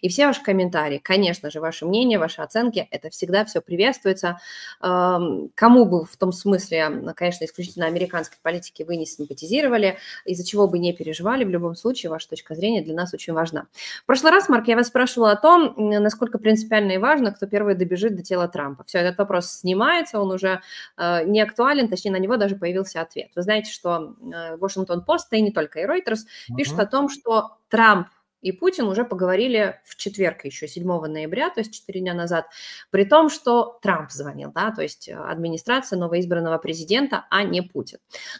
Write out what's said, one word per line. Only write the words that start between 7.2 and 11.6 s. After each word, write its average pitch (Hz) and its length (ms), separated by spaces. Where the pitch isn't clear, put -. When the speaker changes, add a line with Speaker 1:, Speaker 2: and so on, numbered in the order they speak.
Speaker 1:
исключительно 175 420
американской 175 560
политике 170 440
вы 170 100
не 156 100
симпатизировали, 190 920
из-за 180 220
чего 202 220
бы 175 100
не 175 160
переживали, 180 500
в 190 60
любом 175 260